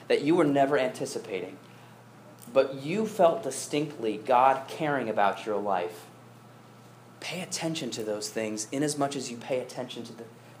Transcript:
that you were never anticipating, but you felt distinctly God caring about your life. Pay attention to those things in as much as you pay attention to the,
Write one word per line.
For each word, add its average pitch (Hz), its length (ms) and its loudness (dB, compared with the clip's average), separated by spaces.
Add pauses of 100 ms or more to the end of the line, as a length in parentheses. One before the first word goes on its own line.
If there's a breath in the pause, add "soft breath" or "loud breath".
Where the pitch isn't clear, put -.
that 120 140 4
you 156 140 4
were 175 80 6
never 143 340 4
anticipating, 110 800 -4 (960 loud breath)
but 135 220 4
you 175 320 -2
felt 170 360 4
distinctly 127 760 -2
God 127 500 4
caring 143 420 -2
about 101 360 2
your 107 120 0
life. 92 480 -2 (1120)
Pay 170 220 -8
attention 160 500 -4
to 113 120 -6
those 107 260 -4
things 110 420 -4
in 139 120 0
as 147 140 0
much 139 180 -2
as 120 160 -6
you 120 60 -10
pay 127 220 -4
attention 120 440 -8
to 113 100 -14
the, 113 100 -16 (380 loud breath)